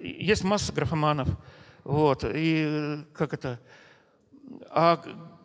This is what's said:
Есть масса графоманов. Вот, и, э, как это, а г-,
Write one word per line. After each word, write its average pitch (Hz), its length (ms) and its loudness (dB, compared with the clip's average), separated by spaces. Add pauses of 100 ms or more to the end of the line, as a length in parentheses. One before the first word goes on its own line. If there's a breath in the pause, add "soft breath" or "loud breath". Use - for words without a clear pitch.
Есть - 420 0
масса 196 300 0
графоманов. 151 540 0 (560 loud breath)
Вот, 143 400 2
и, 156 440 0
э, 147 300 -2 (160)
как 151 200 -4
это, 127 260 -6 (1080 soft breath)
а 170 280 4
г-, - 140 -12 (340)